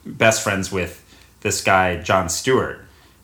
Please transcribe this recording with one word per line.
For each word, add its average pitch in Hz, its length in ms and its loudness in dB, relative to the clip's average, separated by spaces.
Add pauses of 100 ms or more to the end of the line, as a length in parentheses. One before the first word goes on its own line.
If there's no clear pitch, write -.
best - 400 2
friends 98 280 -2
with 90 320 -6 (360)
this - 220 -4
guy, 92 340 2
John 90 320 0
Stewart, 98 560 -2 (400)